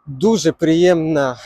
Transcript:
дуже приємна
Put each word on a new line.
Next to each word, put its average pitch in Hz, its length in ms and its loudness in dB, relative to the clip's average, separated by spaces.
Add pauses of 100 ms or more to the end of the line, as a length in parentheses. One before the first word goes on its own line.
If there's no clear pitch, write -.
дуже 160 460 0
приємна 160 960 0